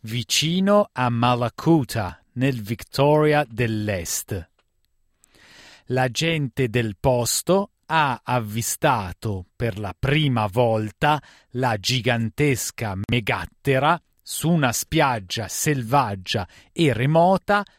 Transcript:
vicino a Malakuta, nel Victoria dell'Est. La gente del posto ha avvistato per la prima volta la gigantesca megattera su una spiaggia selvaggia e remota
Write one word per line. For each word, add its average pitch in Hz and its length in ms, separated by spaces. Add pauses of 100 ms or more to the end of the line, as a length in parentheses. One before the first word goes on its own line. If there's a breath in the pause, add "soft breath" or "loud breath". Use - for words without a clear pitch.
vicino 175 880
a 127 180
Malakuta, 120 1120 (120)
nel 127 280
Victoria 147 840
dell'Est. 104 1000 (1400 loud breath)
La 127 220
gente 139 600
del 110 300
posto 139 720 (160)
ha 147 360
avvistato 110 1200 (100)
per 113 220
la 98 200
prima 135 480
volta 113 760 (320 soft breath)
la 123 260
gigantesca 117 1160 (160)
megattera 131 920 (220)
su - 280
una 143 220
spiaggia 117 760
selvaggia 113 960 (260 soft breath)
e 151 200
remota 170 720 (140 soft breath)